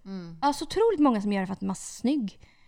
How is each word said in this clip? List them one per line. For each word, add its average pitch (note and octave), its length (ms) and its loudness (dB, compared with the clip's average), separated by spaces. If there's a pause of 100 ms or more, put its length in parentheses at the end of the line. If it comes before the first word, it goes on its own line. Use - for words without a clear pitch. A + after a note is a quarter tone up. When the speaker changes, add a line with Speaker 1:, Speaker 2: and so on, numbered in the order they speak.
Speaker 1:
Mm. F3 380 -12
Speaker 2:
ja, C#4+ 100 4
så D#4 120 -4
otroligt F#4+ 360 2
många B3 200 6
som G#3 120 0
gör G3 80 2
det F#3 60 -2
för F#3+ 60 -6
att - 80 -8
man G3 100 -4
är F#3 40 -2
snygg. A#3+ 640 -4 (300)